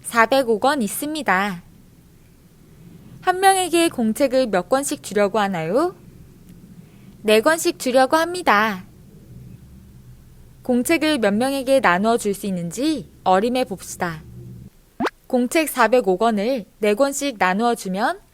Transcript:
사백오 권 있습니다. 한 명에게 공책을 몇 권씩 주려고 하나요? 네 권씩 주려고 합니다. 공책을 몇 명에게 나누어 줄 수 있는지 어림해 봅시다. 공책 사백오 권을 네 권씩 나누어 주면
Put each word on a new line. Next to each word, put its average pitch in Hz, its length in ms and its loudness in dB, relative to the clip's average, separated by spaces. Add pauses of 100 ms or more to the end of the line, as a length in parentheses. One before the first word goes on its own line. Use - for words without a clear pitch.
사백오 233 560 2
권 269 240 0
있습니다. 208 800 -4 (1600)
한 359 180 -2
명에게 359 500 4
공책을 254 580 0
몇 190 220 -2
권씩 262 340 -2
주려고 202 340 0
하나요? 196 580 -2 (1300)
네 214 200 4
권씩 320 360 0
주려고 262 400 2
합니다. 220 680 0 (1800)
공책을 294 560 0
몇 208 120 2
명에게 269 480 0
나누어 208 380 0
줄 208 160 -2
수 196 140 -8
있는지 190 640 -6 (120)
어림해 233 420 2
봅시다. 175 580 -10 (1040)
공책 254 420 0
사백오 220 480 2
권을 220 480 -2 (140)
네 208 160 2
권씩 277 420 -2
나누어 196 380 0
주면 233 440 -4 (140)